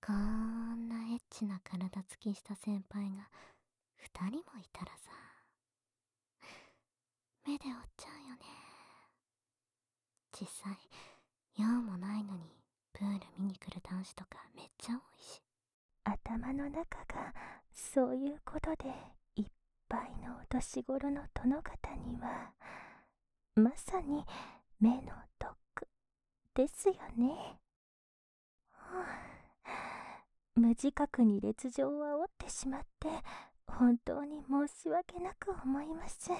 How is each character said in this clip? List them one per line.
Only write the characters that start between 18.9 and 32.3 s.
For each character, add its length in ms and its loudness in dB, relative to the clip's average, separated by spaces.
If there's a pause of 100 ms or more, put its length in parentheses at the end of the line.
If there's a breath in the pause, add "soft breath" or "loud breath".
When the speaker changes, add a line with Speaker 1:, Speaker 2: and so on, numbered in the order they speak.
Speaker 2:
い 80 0
っ 80 -2 (380)
ぱ 180 0
い 100 -8
の 220 -6
お 80 -14
年 360 0
頃 280 0
の 240 -2
殿 280 4
方 340 -8
に 220 -4
は、 360 -6 (1000 loud breath)
ま 220 8
さ 240 0
に 260 0 (540 loud breath)
目 220 8
の 100 -8 (260)
毒 500 -10 (680)
で 140 8
す 200 4
よ 60 6 (220)
ね。 440 2 (1120)
は 340 -6 (600 loud breath)
あ、 60 -10 (840 loud breath)
無 140 12
自 240 6
覚 320 4
に 160 8
劣 300 0
情 180 2 (100)
を 260 0
煽 20 -
っ 120 -4